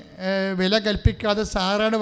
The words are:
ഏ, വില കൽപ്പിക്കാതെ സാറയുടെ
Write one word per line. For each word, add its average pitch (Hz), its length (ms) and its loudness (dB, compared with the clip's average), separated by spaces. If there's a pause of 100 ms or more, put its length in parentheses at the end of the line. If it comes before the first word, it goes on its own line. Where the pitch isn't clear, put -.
(260)
ഏ, - 20 -2 (320)
വില 185 140 2 (120)
കൽപ്പിക്കാതെ 208 560 0
സാറയുടെ 208 600 0